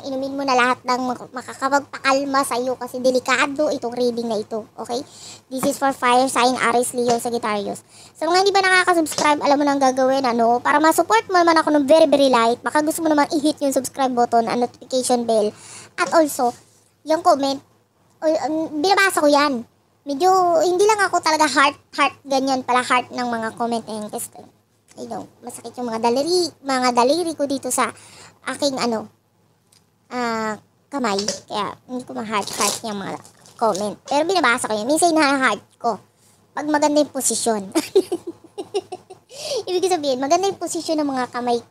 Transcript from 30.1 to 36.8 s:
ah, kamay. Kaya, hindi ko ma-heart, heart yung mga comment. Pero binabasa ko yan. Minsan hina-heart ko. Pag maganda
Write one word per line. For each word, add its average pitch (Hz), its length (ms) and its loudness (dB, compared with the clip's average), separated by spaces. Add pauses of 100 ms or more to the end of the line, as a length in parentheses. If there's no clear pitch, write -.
ah, 226 480 -4 (320)
kamay. 240 240 -2 (320)
Kaya, 202 400 -6
hindi 254 160 -10
ko - 80 -16
ma-heart, 220 400 -6
heart - 320 -2
yung 208 160 -8
mga 165 160 -8 (400)
comment. 208 480 -2
Pero 294 240 0
binabasa 254 400 0
ko 214 80 -2
yan. 208 80 -4
Minsan 311 320 2
hina-heart 269 480 2 (160)
ko. 233 160 -2 (560)
Pag 294 160 -8
maganda 294 320 2